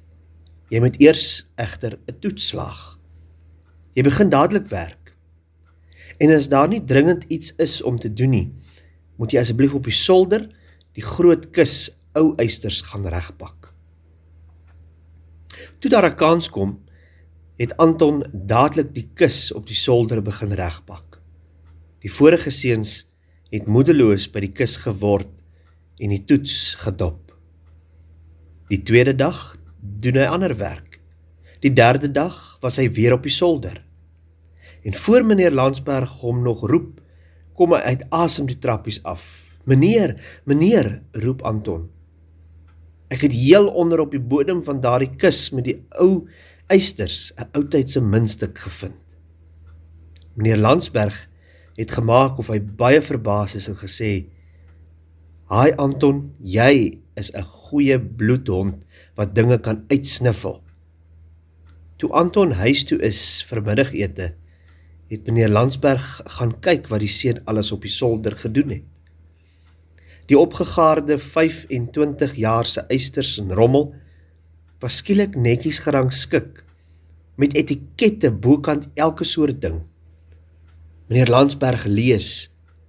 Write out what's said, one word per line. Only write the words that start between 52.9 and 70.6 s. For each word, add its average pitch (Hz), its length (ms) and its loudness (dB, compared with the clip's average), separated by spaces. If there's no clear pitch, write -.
verbaas 107 520 -4
is 101 140 -10
en 101 80 -8
gesê: 98 480 -6
"Haai 127 280 4
Anton, 139 680 0
jy 113 580 2
is 104 160 -10
'n 98 100 -10
goeie 135 580 -2
bloedhond 101 840 -4
wat 98 200 -4
dinge 117 240 4
kan 110 300 -6
uitsniffel." 123 760 -2
Toe - 160 -6
Anton 175 380 2
huis 117 340 0
toe - 140 -4
is - 500 -4
vir 110 140 -6
middagete, 98 720 -4
het 107 160 -12
meneer 113 240 2
Landsberg 135 680 0
gaan 117 160 -2
kyk 175 280 0
wat 107 120 -2
die 101 80 -4
seun 120 380 -4
alles 107 240 -4
op 104 100 -12
die 101 80 -10
solder 113 480 -2
gedoen 120 380 -2
het. - 80 -18
Die 143 80 8
opgegaarde 156 800 2